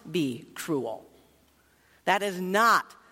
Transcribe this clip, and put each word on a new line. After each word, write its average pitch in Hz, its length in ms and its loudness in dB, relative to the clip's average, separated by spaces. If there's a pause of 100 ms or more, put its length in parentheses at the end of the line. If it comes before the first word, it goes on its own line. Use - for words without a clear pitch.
be 143 440 -4
cruel. 120 520 -6 (1000)
That 190 160 2
is 190 180 -4
not 196 560 2 (160)